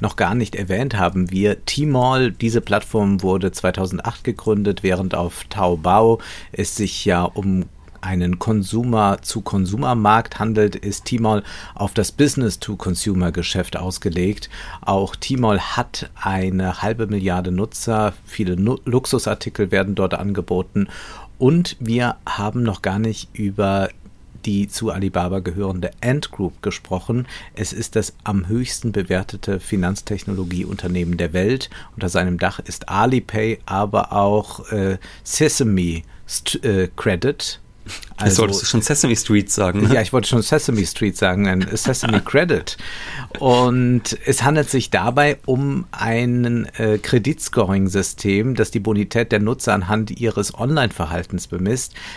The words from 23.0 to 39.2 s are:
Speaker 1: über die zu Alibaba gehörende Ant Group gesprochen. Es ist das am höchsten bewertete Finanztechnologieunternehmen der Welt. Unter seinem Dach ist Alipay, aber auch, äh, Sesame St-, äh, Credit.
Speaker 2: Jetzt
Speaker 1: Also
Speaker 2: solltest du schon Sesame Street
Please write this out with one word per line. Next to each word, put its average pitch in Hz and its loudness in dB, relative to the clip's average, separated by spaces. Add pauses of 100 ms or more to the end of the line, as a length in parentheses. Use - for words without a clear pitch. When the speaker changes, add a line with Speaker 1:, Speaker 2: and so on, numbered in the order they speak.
Speaker 1:
über 98 0 (580)
die 101 0
zu - -4
Alibaba 92 -2
gehörende 90 -4 (100)
Ant 131 0
Group - -4
gesprochen. 113 -4 (280)
Es - -6
ist 113 -6
das 107 -2 (100)
am 98 0
höchsten 120 -2
bewertete 95 -2
Finanztechnologieunternehmen 90 -2
der 85 -2
Welt. 110 0 (260)
Unter 95 -4
seinem 90 0
Dach 90 -2
ist - -12
Alipay, 110 0
aber 101 0
auch, 101 2
äh, 95 0 (280)
Sesame 95 2 (220)
St-, - -6
äh, 95 2
Credit. 107 -2 (240)
Speaker 2:
Jetzt - -12 (160)
Speaker 1:
Also 98 2
Speaker 2:
solltest 101 2
du - -2
schon 117 2
Sesame 135 2
Street 104 2